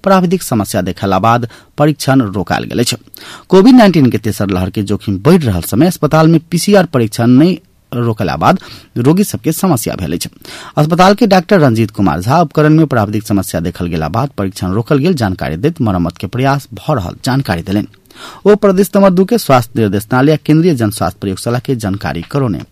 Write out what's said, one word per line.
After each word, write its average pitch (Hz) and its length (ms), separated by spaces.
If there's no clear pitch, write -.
प्राविधिक 185 400
समस्या 101 400
देखला 92 360
बाद 113 300
परीक्षण 139 440
रोकायल 82 320
गेल 95 160
अछि। - 160
कोविड 196 260
नाइन्टीन 175 360
के 110 80
तेसर 104 320
लहर 92 200
के 107 140
जोखिम 101 340
बढ़ि 165 200
रहल 101 260
समय 127 220
अस्पताल 160 420
में 165 120
पीसीआर 185 360
परीक्षण 117 440
नहि 151 280
रोकला 113 440
बाद 120 220
रोगी 160 260
सबके 156 280
समस्या 165 440
भेल 76 160
अछि। - 160
अस्पताल 175 380
के 220 120
डॉक्टर 185 340
रंजीत 113 300
कुमार 90 300
झा 131 200
उपकरण 156 340
में 160 120
प्राविधिक 107 360
समस्या 87 380
देखल 85 260
गेला 82 220
बाद 117 300
परीक्षण 95 340
रोकल 120 260
गेल 170 160
जानकारी 92 420
दैत 143 240
मरम्मत 90 360
के - 100
प्रयास 135 480
भऽ 147 200
रहल 95 300
जानकारी 127 380
देलनि। 98 240
ओ 202 100
प्रदेश 196 400
नंबर 196 140
दू 185 140
के 233 140
स्वास्थ्य 120 420
निर्देशनालय 127 520
आ 151 40
केंद्रीय 160 380
जन 113 160
स्वास्थ्य 92 300
प्रयोगशाला 101 380
के 131 180
जानकारी 101 460
करौने 123 380